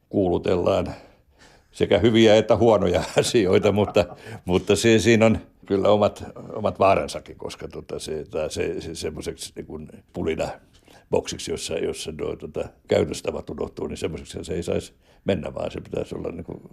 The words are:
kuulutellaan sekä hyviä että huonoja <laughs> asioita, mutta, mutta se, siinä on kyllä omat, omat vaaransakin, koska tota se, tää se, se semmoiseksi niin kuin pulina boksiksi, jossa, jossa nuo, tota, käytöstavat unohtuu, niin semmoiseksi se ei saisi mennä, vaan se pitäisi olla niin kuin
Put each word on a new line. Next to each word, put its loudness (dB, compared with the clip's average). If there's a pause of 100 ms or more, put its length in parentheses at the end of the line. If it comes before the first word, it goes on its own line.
kuulutellaan 0 (760)
sekä 2
hyviä 6
että 6
huonoja 4 (100)
<laughs> 2
asioita, 4
mutta, 0 (280)
mutta 2
se, 6
siinä 6
on 4 (280)
kyllä 2
omat, 2 (280)
omat -4
vaaransakin, 0
koska -12
tota -12
se, -8
tää -4
se, -4
se -10
semmoiseksi -10
niin -12
kuin -14 (240)
pulina -4 (640)
boksiksi, -4
jossa, -6
jossa -6
nuo, -8
tota, -10 (200)
käytöstavat -2
unohtuu, -8
niin -8
semmoiseksi -8
se -8
ei -4
saisi -4 (320)
mennä, -4
vaan -6
se -10
pitäisi -8
olla -8
niin -10
kuin -12 (120)